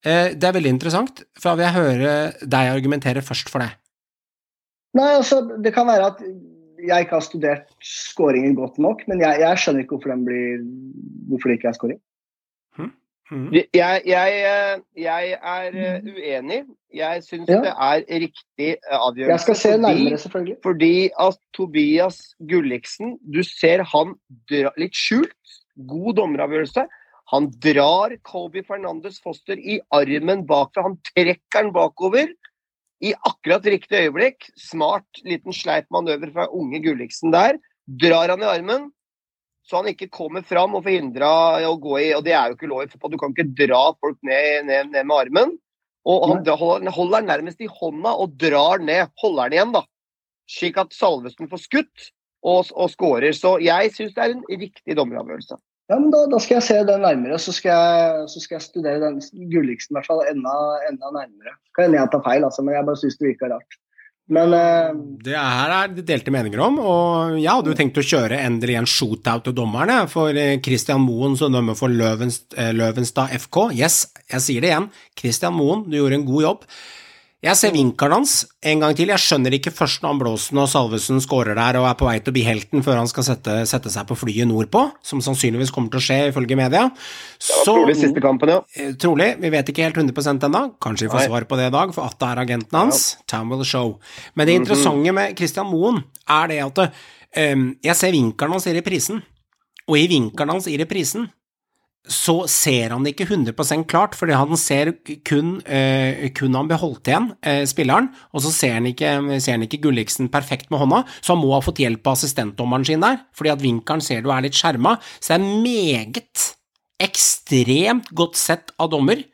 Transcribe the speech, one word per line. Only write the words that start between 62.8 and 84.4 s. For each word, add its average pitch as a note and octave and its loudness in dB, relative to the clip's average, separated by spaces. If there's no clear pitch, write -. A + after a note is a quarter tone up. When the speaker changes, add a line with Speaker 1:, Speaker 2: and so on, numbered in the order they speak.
Speaker 2:
bare D3 -4
synes C3+ -4
det C#3+ 0
virker B2+ -4
rart. - -12
Men, E3+ 4
eh, E3+ 2
Speaker 1:
Det C#3 -6
er, C#3 0
her D3+ 0
er G3 -4
det F3 -10
delte C#3 0
meninger G3 0
om, C#4 2
og E3+ 2
jeg D#3 2
hadde A3 2
jo D#3 0
tenkt D3 2
å C#3 0
kjøre C3 0
endelig A#2+ 0
en A#2 0
shootout A2+ -2
til B2+ -4
dommerne, B2 0
for, D#3 0
eh, C#3+ 2
Christian C3+ 2
Moen B2+ 0
som C#3+ 2
dømmer A#2 0
for B2+ 0
Løvenst-, A2+ -2
eh, A#2 -2
Løvenstad A#2+ -2
F - -10
K. G#3 2
Yes, D#3 2
jeg B2+ -2
sier B2 -2
det F3 2
igjen. F3+ -2
Christian D3 -2
Moen, E3+ 0
du D3+ -4
gjorde C#3 2
en - -4
god D3+ 2
jobb. G3+ -2
Jeg F3+ 4
ser G3 2
vinkelen C#3+ 2
hans C4+ 0
en D#3 2
gang D3+ 4
til. E3+ 2
Jeg G3 2
skjønner C3 2
ikke C3+ -2
først C#3+ -2
når D3+ -4
han C#3 -2
blåser A2+ -4
når C#3 4
Salvesen A#2+ 0
scorer B2 0
der B2 2
og B2+ 4
er A#2+ -2
på C3+ 2
vei A2+ 2
til C3+ -2
å B2+ 0
bli A2+ 2
helten A2+ 0
før C3 2
han A#2 0
skal C3 -2
sette, A2 -2
sette B2 -4
seg G2+ -6
på A#2 -4
flyet A#2 0